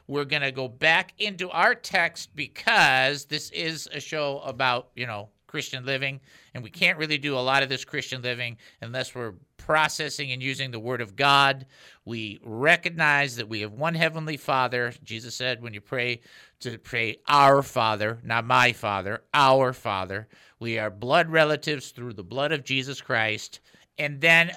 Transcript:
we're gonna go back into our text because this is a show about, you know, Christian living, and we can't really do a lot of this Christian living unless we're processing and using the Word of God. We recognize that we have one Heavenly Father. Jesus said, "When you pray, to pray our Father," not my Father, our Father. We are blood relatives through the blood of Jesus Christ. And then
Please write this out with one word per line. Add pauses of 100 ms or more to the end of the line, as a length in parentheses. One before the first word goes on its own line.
we're
gonna
go
back
into
our
text
because
this
is
a
show
about,
you
know, (180)
Christian
living, (320)
and
we
can't
really
do
a
lot
of
this
Christian
living (240)
unless
we're (240)
processing
and
using
the
Word
of
God. (400)
We
recognize
that
we
have
one
Heavenly
Father. (100)
Jesus
said,
"When
you
pray, (400)
to
pray (120)
our
Father,"
not
my
Father, (100)
our
Father. (300)
We
are
blood
relatives
through
the
blood
of
Jesus
Christ. (360)
And
then